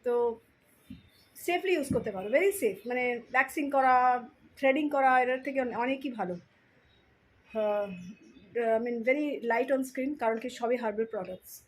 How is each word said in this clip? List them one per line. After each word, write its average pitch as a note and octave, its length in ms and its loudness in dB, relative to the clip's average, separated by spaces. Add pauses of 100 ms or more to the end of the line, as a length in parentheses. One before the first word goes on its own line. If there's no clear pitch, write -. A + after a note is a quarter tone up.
তো A#3+ 80 0 (1300)
সেফলি F4+ 280 0
ইউজ C#4+ 220 0
করতে A3 200 -2
পারো, F#3+ 200 -6
very F#4+ 160 4 (100)
safe, G3+ 280 -2
মানে B3 140 -2 (280)
ওয়্যাক্সিং C4+ 340 0 (100)
করা, C4 200 6 (600)
থ্রেডিং C#4 380 2
করা, C4 160 4 (120)
এটার B3+ 200 0
থেকে C4+ 180 -4
অনে-, A#3+ 220 -4
অনেকই C4 260 -4 (100)
ভালো। F3+ 160 -4 (1200)
আহ, G#3 280 0 (920)
I - 80 2
mean, A#3+ 120 -2 (120)
very D4 180 2 (240)
light B3+ 240 0
on C4+ 140 0
skin, C4 200 -4 (120)
কারণ A3+ 220 0
কি B3+ 60 -6
সবই A#3+ 340 -2
হার্বাল A3 300 -2
প্রোডাক্টস। F#3 400 -10 (140)